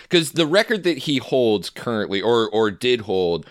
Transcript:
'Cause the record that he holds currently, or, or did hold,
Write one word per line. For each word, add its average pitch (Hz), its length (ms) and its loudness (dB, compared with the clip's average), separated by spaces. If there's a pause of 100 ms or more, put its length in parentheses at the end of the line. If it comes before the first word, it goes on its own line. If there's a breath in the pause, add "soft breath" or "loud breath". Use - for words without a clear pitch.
'Cause 170 220 0
the 165 160 0
record 202 360 0
that 165 160 0
he 139 180 -2
holds 117 520 0
currently, 101 520 -4
or, 113 280 2
or 107 220 2
did 123 300 0
hold, 92 500 0